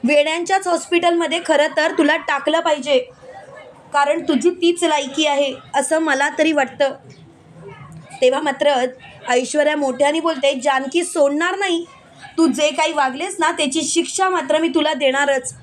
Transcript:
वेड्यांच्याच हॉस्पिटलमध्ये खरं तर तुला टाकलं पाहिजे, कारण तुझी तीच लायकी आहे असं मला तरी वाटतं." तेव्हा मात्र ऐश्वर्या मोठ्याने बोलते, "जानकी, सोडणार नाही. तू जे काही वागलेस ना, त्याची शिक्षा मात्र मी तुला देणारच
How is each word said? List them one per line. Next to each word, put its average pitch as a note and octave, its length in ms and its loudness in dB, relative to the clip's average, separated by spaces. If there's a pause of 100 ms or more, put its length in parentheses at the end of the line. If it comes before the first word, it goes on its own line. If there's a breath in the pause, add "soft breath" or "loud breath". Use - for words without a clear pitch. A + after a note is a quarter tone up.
वेड्यांच्याच E4 640 0
हॉस्पिटलमध्ये E4+ 760 0
खरं D4+ 220 4 (100)
तर D#4 140 0
तुला D4+ 260 2
टाकलं D#4 420 -2
पाहिजे, D4 380 0 (960)
कारण C#4+ 340 2
तुझी D4 220 4
तीच E4+ 340 0
लायकी D4+ 420 0
आहे C#4+ 280 0 (220)
असं C#4 240 0
मला C#4+ 380 0
तरी D#4+ 140 2
वाटतं." C4+ 400 0 (1300)
तेव्हा C4 200 2
मात्र C#4+ 440 0 (440)
ऐश्वर्या C#4+ 460 0
मोठ्याने C#4+ 440 0
बोलते, D4 440 0
"जानकी, C#4 400 0
सोडणार E4 540 0
नाही. F4 280 -2 (520)
तू E4 100 4
जे D4 240 0
काही D#4+ 220 -2
वागलेस C#4+ 460 -2
ना, E4 120 2
त्याची D4+ 300 -2
शिक्षा E4+ 480 -2
मात्र D4+ 300 0
मी E4 80 0
तुला D4+ 260 0
देणारच C4+ 680 0